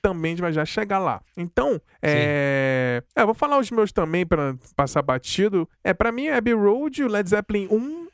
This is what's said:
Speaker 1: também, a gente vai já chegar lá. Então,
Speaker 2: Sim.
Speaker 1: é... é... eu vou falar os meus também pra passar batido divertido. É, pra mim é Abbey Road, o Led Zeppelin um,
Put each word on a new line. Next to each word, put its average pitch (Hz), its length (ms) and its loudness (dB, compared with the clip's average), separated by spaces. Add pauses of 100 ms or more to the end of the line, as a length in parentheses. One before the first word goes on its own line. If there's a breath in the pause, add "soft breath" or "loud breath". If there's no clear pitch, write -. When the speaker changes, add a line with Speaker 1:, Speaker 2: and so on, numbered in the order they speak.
Speaker 1:
também, 165 300 0
a - 20 -6
gente 175 80 -6
vai 170 100 0
já 156 120 0
chegar 202 340 -2
lá. 151 220 -2 (160)
Então, 226 380 -2
Speaker 2:
Sim. 156 60 -4 (220 soft breath)
Speaker 1:
é... 139 1000 0 (120)
é... 240 80 4
eu 214 40 4
vou 220 80 2
falar 285 260 0
os 220 100 -4
meus 220 220 0
também 170 340 0
pra 143 300 0 (180)
passar 143 280 0
batido 127 340 -2
divertido. 190 320 2 (160)
É, 196 80 2
pra 220 200 0
mim 254 140 -4
é 302 100 0
Abbey 233 180 2
Road, 254 480 2
o 262 60 2
Led 208 200 0
Zeppelin 208 420 0
um, 294 440 -2